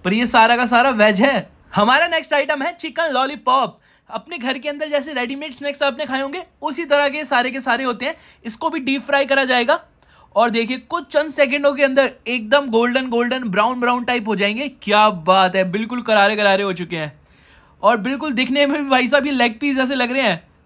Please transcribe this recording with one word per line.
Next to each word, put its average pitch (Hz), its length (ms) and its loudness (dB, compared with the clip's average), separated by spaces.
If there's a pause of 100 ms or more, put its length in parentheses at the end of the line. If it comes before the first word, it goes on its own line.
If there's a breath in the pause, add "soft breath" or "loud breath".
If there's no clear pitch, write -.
पर 180 80 0
ये 233 160 0
सारा 233 280 4
का 247 120 0
सारा 247 240 4
वेज 208 300 4
है। 262 280 0 (240)
हमारा 254 340 4
next 320 260 -2
item 285 280 0
है 339 120 -4
chicken 320 380 -4
lollipop। 254 680 -2 (320 soft breath)
अपने 285 280 -12
घर 254 200 -6
के 294 100 -8
अंदर 294 200 -6
जैसे 294 240 -4
रेडीमेड 269 400 -6
snacks 285 300 -6
आपने 277 240 -2
खाए 262 140 -4
होंगे, 277 220 -8 (200)
उसी 311 220 -6
तरह 285 240 2
के 294 160 -6
सारे 254 260 0
के 262 100 -8
सारे 262 240 -2
होते 247 220 -4
हैं। 320 80 -6 (300 soft breath)
इसको 302 260 -6
भी 311 100 -6
deep 269 220 -2
fry 277 220 0
करा 269 200 0
जाएगा। 254 340 2 (580 soft breath)
और 233 140 4
देखिए, 233 280 -2
कुछ 320 300 -8
चंद 302 240 0
सेकंडों 285 420 0
के 277 80 0
अंदर 269 280 2 (180)
एकदम 247 420 0
golden 240 380 2
golden 240 380 0
brown 220 340 0
brown 247 240 0
type 240 240 -4
हो 214 80 -2
जाएंगे। 214 320 -2 (140)
क्या 208 280 4
बात 185 460 2
है, 190 140 2
बिल्कुल 226 320 -6
करारे 214 340 2
करारे 202 260 2
हो 196 100 -2
चुके 170 240 -8
हैं। 151 160 -6 (680 soft breath)
और 220 160 6
बिल्कुल 269 340 -4
दिखने 254 340 2
में 277 100 0
भी 285 140 -4
भाई 254 180 2
साहब 277 180 2
ये 294 60 -2
leg 240 280 0
piece 285 160 -2
जैसे 269 180 0
लग 247 180 -2
रहे 269 100 0
हैं, 185 200 0 (240)